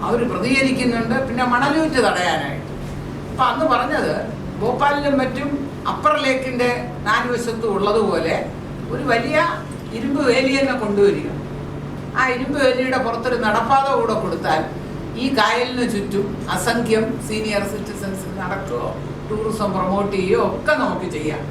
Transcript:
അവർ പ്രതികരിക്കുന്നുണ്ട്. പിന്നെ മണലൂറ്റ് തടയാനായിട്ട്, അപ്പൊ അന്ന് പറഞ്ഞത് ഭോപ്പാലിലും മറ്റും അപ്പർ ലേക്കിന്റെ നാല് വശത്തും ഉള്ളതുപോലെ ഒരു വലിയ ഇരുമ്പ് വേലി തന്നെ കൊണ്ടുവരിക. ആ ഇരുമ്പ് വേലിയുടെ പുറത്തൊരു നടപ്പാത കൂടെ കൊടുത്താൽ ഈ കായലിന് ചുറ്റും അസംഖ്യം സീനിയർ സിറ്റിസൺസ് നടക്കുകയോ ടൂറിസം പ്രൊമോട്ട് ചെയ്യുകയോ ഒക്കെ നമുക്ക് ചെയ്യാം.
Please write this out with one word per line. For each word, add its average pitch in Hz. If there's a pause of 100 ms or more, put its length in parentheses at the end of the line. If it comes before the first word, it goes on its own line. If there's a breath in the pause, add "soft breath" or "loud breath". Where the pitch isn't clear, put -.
അവർ 233 (120)
പ്രതികരിക്കുന്നുണ്ട്. 247 (120)
പിന്നെ 240 (100)
മണലൂറ്റ് 285
തടയാനായിട്ട്, 180 (580)
അപ്പൊ -
അന്ന് 311
പറഞ്ഞത് 254 (460)
ഭോപ്പാലിലും 285
മറ്റും 277 (420)
അപ്പർ 302 (120)
ലേക്കിന്റെ 254 (380)
നാല് 226
വശത്തും 226
ഉള്ളതുപോലെ 190 (560)
ഒരു 247
വലിയ 294 (580)
ഇരുമ്പ് 277
വേലി 262
തന്നെ 262
കൊണ്ടുവരിക. 196 (920)
ആ 262 (120)
ഇരുമ്പ് 262
വേലിയുടെ 254
പുറത്തൊരു 233
നടപ്പാത 269 (120)
കൂടെ 226
കൊടുത്താൽ 165 (600)
ഈ 269 (120)
കായലിന് 240
ചുറ്റും 202 (280)
അസംഖ്യം 220 (240)
സീനിയർ 214 (100)
സിറ്റിസൺസ് 196 (140)
നടക്കുകയോ 190 (420)
ടൂറിസം 214
പ്രൊമോട്ട് 190
ചെയ്യുകയോ 185 (120)
ഒക്കെ -
നമുക്ക് 180
ചെയ്യാം. 147